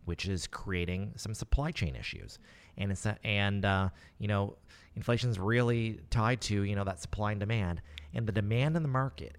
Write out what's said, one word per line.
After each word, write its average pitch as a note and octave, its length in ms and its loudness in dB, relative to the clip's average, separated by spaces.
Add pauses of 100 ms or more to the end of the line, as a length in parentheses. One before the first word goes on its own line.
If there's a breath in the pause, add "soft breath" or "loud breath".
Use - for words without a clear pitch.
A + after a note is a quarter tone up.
which F2 200 -2
is F#2+ 200 0
creating F#2 720 -2
some G#2+ 180 -6
supply - 360 -4
chain E2 240 -2
issues. - 440 -10 (380 loud breath)
And G2 140 -2
it's F#2+ 160 -4
a, G#2 160 -2
and, G2+ 420 2
uh, F#2+ 260 4 (280 loud breath)
you G#2+ 80 -4
know, G2+ 300 0 (400 loud breath)
inflation's A#2 420 0
really A2+ 640 2 (100)
tied A#2 320 4
to, G2+ 200 2
you G2+ 120 0
know, G2+ 100 2
that F#2+ 160 -2
supply G#2 300 -2
and G#2 80 -2
demand, G2+ 420 0 (320 loud breath)
and A#2 140 -2
the G#2+ 60 0
demand A2+ 440 2
in E3 60 2
the D3 60 0
market C3 500 -2